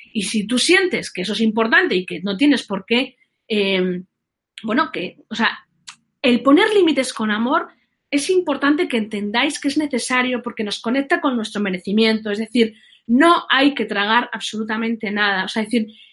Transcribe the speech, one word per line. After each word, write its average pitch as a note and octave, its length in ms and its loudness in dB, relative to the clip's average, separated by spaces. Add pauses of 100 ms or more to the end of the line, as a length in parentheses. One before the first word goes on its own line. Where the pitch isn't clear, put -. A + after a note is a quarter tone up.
(120)
Y G3+ 100 -4
si G#3 240 -4
tú B3 120 -2
sientes E4 540 0
que F3+ 100 -8
eso G3+ 120 -4
es G#3 60 -6
importante A3+ 540 2
y F3+ 120 0
que F3 140 -10
no F#3+ 160 -4
tienes C#4 280 4
por F#3+ 220 -6
qué, B3 300 0 (320)
eh, F#3+ 540 0 (600)
bueno, - 300 -2
que, - 260 -10 (100)
o A3 60 -12
sea, - 320 -2 (560)
el B3 200 2
poner F#4 300 6
límites D#4+ 400 2
con G#3+ 180 -4
amor A#3+ 380 -2 (420)
es C#4+ 200 -2
importante D4+ 560 2
que B3 100 -4
entendáis G#3+ 640 -2
que C#4+ 100 -4
es C#4+ 100 -2
necesario B3+ 640 0
porque A3 220 -6
nos G3+ 160 -6
conecta C#4 400 -2
con C#4 140 0
nuestro A3 260 -4
merecimiento, G#3+ 680 0
es G3+ 80 -4
decir, A3+ 360 0 (320)
no E4 440 4
hay C#4 240 4
que A3 120 -4
tragar G#3+ 460 0
absolutamente A3 800 -6
nada. G3+ 340 0
O G3+ 40 -8
sea, A3 140 -4
es G#3 80 -6
decir, A3 180 0 (240)